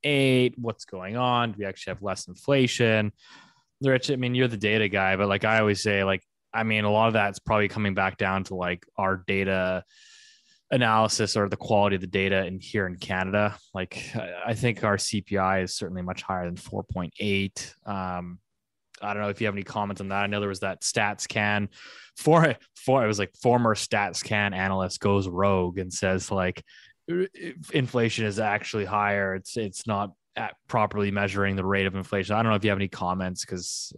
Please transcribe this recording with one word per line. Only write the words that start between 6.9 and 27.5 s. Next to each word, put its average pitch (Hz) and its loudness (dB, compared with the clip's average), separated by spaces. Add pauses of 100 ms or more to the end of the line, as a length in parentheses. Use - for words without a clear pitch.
lot 107 6
of 113 4
that's 101 0
probably 104 2
coming 101 -2
back 95 0
down 95 0
to, 95 -8
like, 90 -4 (140)
our 95 0
data 95 0 (880)
analysis 110 2
or 101 2
the 92 -4
quality 101 2
of 92 -2
the 92 -6
data 95 0
in, 90 -6
here 95 -2
in 87 -8
Canada. 95 0 (160)
Like, 92 -8 (140)
I, 90 -6 (140)
I 117 -2
think 113 -2
our 101 2
C - -2
P 98 -4
I 95 2
is 90 -4
certainly 92 -6
much 90 -6
higher 90 -4
than 87 -6
four 101 -8
point 90 -6
eight. 98 -2 (140)
Um, 90 -6 (640)
I 104 -6
don't 104 -4
know 104 0
if 101 -6
you 113 0
have 101 0
any 101 -6
comments 101 -4
on 98 -6
that. 98 0
I 101 0
know 104 -2
there 104 -2
was 95 -6
that 95 -4
Stats 104 -2
Can, 104 0 (480)
for, 160 6 (200)
for, 131 2
it - 4
was, 107 2
like, 101 -4
former 120 4
Stats 101 -2
Can 104 0
analyst 95 0
goes 98 2
rogue 92 2
and 90 -6
says, 92 -2
like, 92 -2 (460)
"I-, 180 -2
if 160 -14